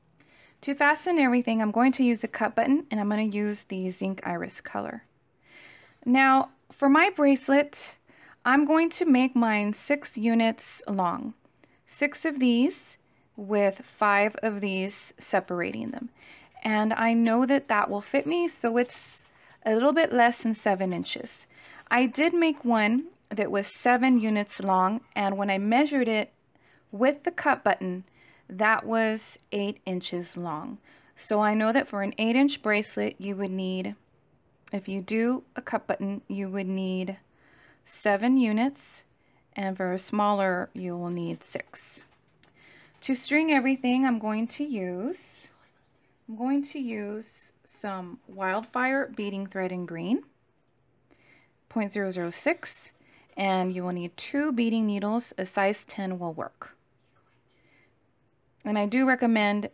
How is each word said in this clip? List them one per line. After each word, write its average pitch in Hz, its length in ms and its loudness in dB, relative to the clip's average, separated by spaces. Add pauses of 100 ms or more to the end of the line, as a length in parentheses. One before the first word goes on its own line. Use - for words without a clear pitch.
(600)
To 277 120 -4
fasten 302 460 2
everything, 240 420 2
I'm 214 100 0
going 247 220 4
to 269 100 0
use 233 200 2
a 220 40 -6
cut - 280 -4
button, 262 340 2
and 214 100 -2
I'm 202 100 0
gonna 214 140 0
use 208 400 -2
the 185 260 -6
Zinc 190 340 -6
Iris 175 380 -6
color. - 420 -8 (1000)
Now, 262 440 6 (220)
for - 160 2
my 311 220 6
bracelet, 285 840 2 (500)
I'm 277 200 4
going 320 260 4
to 359 140 -2
make 254 300 4
mine 214 380 2
six - 440 -4
units 226 680 0
long. 190 460 -2 (540)
Six - 380 -4
of 294 140 -2
these 254 580 2 (380)
with 202 460 0 (160)
five 208 440 2
of 208 200 -2
these 196 560 -6
separating 196 720 -4
them. 240 180 -10 (540)
And 214 300 0
I 226 200 2
know 233 320 4
that 277 220 2
that 208 220 0
will 202 120 -4
fit 277 240 -2
me, 339 220 0
so 233 300 -2
it's - 480 -4 (400)
a 220 80 2
little 262 200 4
bit 320 200 2
less 240 260 4
than 226 160 -2
seven 190 380 0
inches. - 540 -10 (440)
I 247 160 4
did 320 260 0
make 320 320 0
one 233 400 2 (240)
that 208 220 -2
was 202 160 -2
seven 247 520 4
units 214 400 -2
long, 190 420 2 (140)
and 196 220 -2
when 196 140 0
I 196 80 0
measured 254 480 2
it 214 240 -2 (600)
with 262 320 0
the 349 80 -2
cut - 320 0
button, 185 400 -2 (440)
that 214 380 0
was 220 540 -2 (120)
eight 202 360 -4
inches 180 500 -8
long. 170 400 -8 (380)
So 208 260 0
I 214 140 2
know 220 160 2
that - 160 0
for 202 160 -6
an 202 160 -6
eight 226 160 2
inch 277 260 2
bracelet, 208 580 -2
you 196 160 -6
would 190 160 -6
need, 185 440 -4 (760)
if 190 160 -8
you 190 140 -6
do 226 420 -2 (120)
a 247 60 -8
cut - 260 -6
button, 196 400 -4
you 196 220 -6
would 190 180 -4
need 185 500 -4 (680)
seven 214 520 2
units, 240 680 0 (500)
and 190 220 -6
for 185 180 -2
a 185 60 -4
smaller, 196 760 0
you 180 220 -8
will 175 140 -6
need 170 340 -6
six. - 600 -16 (960)
To 269 140 -2
string 311 360 0
everything, 262 540 2
I'm 233 140 2
going 214 300 -2
to - 140 -8
use, 214 840 -8 (800)
I'm 220 80 -12
going 269 300 0
to 294 140 -12
use 220 760 -10 (100)
some 185 640 -10
Wildfire 226 800 -2
beading 196 400 -8
thread 185 240 -4
in 180 160 -8
green, 170 340 -2 (1500)
point 208 240 -4
zero 196 200 -4
zero 175 180 -4
six, - 600 -6 (440)
and 185 400 0
you 180 80 -6
will 180 80 -4
need 175 240 -8
two 294 360 -2
beading 226 340 0
needles. 208 520 -2
A 190 100 -6
size 202 360 0
ten 185 360 -8
will 170 120 -6
work. - 460 -12 (1900)
And 214 160 0
I 208 80 0
do 254 180 2
recommend, 220 680 2